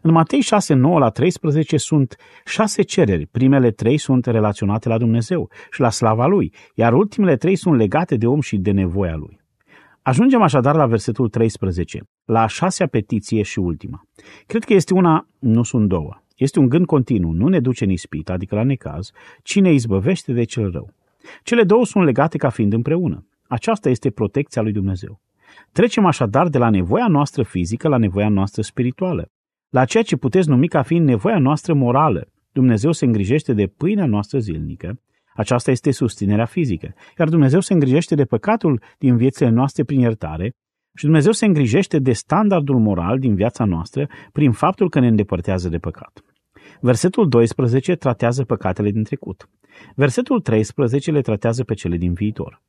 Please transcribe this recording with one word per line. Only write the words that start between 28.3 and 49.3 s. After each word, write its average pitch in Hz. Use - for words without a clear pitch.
spirituală, 123
la 127
ceea 220
ce 180
puteți 156
numi 139
ca 143
fiind 165
nevoia 117
noastră 147
morală. 127
Dumnezeu 127
se 151
îngrijește 117
de 104
pâinea 190
noastră 104
zilnică. 82
Aceasta 113
este 135
susținerea 107
fizică. 107
Iar 160
Dumnezeu 156
se -
îngrijește 151
de 143
păcatul 185
din 127
viețile 131
noastre 127
prin 135
iertare 104
și -
Dumnezeu 156
se 214
îngrijește 151
de 131
standardul 156
moral 101
din 127
viața 110
noastră 95
prin 147
faptul 180
că 151
ne 123
îndepărtează 95
de 82
păcat. -
Versetul 170
doisprezece 120
tratează 127
păcatele 104
din 107
trecut. -